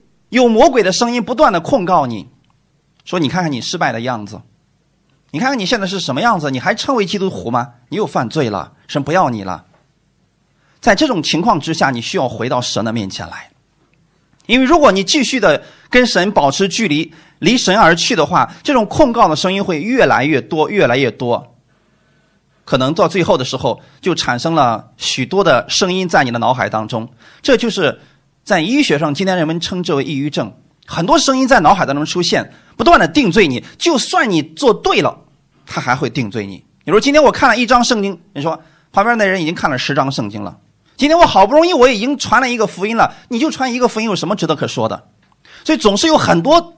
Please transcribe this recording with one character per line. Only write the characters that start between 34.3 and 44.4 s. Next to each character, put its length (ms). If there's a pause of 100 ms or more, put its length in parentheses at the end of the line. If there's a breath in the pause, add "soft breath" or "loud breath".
你 120
做 320
对 260
了， 180 (460)
他 160
还 160
会 140
定 200
罪 160
你。 160 (220)
你 80
说 80
：“今 140
天 80
我 100
看 160
了 80
一 80
章 180
圣 200
经。” 180 (140)
你 80
说 200 (300 soft breath)
：“旁 100
边 140
那 80
人 160
已 60
经 80
看 160
了 80
十 160
章 180
圣 160
经 140
了。 160 (380)
”“今 120
天 100
我 80
好 200
不 80
容 120
易 80
我 140
已 100
经 180
传 240
了 80
一 80
个 100
福 200
音 100
了。” 180 (140 loud breath)
你 100
就 120
传 240
一 40
个 100
福 120
音 60
有 80
什 140
么 80
值 100